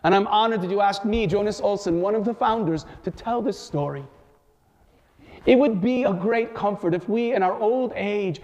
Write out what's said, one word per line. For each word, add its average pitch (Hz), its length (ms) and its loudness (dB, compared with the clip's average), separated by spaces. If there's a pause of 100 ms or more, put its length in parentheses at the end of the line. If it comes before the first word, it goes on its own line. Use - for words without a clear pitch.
and 175 100 6
I'm 196 140 4
honored 220 340 2
that 180 80 -4
you 202 120 0
asked 202 240 0
me, 220 200 0
Jonas 208 340 0
Olson, 196 420 0
one 202 120 0
of 220 100 0
the 240 120 0
founders, 220 500 0 (180)
to 185 80 -6
tell 226 300 -4
this 208 180 -4
story. 143 460 -6 (1400)
It 247 100 8
would 226 240 4
be 247 220 0
a 196 100 2
great 226 400 -2
comfort 190 400 -2
if 180 160 -4
we 233 240 0
in 202 80 0
our 185 180 0
old 240 360 0
age 196 480 -4